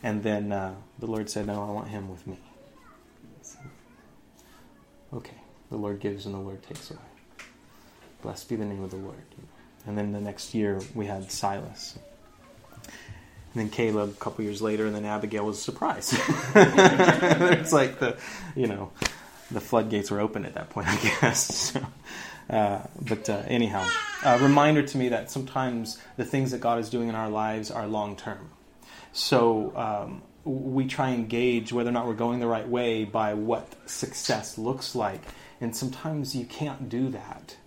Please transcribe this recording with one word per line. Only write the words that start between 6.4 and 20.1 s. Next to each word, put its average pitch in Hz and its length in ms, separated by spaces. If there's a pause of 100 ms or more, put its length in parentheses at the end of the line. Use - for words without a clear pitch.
takes - 300
away. 151 80 (1200)
Blessed - 280
be 117 80
the 107 80
name 98 180
of 95 80
the 95 60
Lord. 98 260 (640)
And 104 100
then 101 140
the 101 100
next 104 320
year 101 280 (120)
we 110 120
had 95 260
Silas. - 680 (1600)
And 117 80
then 107 80
Caleb 107 400
a 101 40
couple - 300
years 104 180
later, 107 260
and 107 80
then 104 100
Abigail 107 400
was 107 140
a - 20
surprise. - 520
<laughs> - 60 (360)
It's 175 1160
like 135 280
the, 120 180 (380)
you 131 120
know, 98 240 (600)
the 110 100
floodgates 110 480
were 101 100